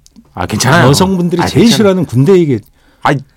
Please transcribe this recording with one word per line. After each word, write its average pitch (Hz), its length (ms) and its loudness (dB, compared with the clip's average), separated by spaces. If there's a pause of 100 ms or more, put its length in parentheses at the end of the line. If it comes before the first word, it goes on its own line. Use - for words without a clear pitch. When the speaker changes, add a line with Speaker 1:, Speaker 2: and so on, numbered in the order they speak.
(360)
Speaker 1:
아, 90 100 -6
괜찮아요. 165 440 0
Speaker 2:
여성분들이 175 520 -2
Speaker 1:
아, 180 60 -2
Speaker 2:
제일 165 180 0
Speaker 1:
괜찮아요. 233 120 2
Speaker 2:
싫어하는 190 280 0
군대 139 320 0
얘기. 143 220 0 (420)
Speaker 1:
아, 139 120 -2 (240)